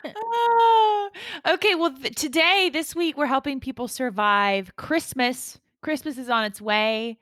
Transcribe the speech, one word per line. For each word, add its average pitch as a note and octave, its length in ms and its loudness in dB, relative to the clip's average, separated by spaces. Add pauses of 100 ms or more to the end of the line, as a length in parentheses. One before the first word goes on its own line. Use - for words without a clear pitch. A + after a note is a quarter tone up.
Ah. A4+ 1040 4 (400)
Okay, F#4 260 2
well, E4 180 0
th-, C4+ 220 -8
today, E4 580 2
this D#4 220 -4
week, E4 220 -2
we're D4 100 0
helping C4+ 340 -2
people B3 280 -8
survive G3+ 880 0
Christmas. B3+ 840 -4 (240)
Christmas D#4 360 -6
is B3+ 100 -12
on A#3 160 0
its G#3+ 160 -6
way. A3 600 -2